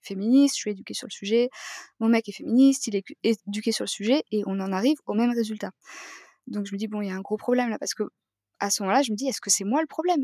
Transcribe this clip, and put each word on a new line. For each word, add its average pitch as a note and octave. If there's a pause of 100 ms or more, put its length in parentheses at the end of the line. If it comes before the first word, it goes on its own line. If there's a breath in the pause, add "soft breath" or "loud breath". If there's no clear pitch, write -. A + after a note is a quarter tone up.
féministe, A#3+
je -
suis G#3
éduquée G3+
sur -
le -
sujet, A#3 (500 loud breath)
mon A3+
mec A3+
est G3+
féministe, C4
il G#3
est G3
cu-, -
éduqué G#3+
sur G#3+
le G3+
sujet B3
et G#3+
on G3
en F#3+
arrive A#3+
au G#3
même A#3+
résultat ». A3 (760 loud breath)
Donc G3+
je G3
me G3
dis : « G#3+
Bon, G#3
il G3+
y F#3+
a F#3
un F#3+
gros G#3+
problème B3
là » A3
parce -
que G#3+ (580)
à G3+
ce G3+
moment-là, G3+
je B3
me G#3
dis : « C4
Est-ce -
que -
c'est -
moi B3+
le D#4
problème ? D#4+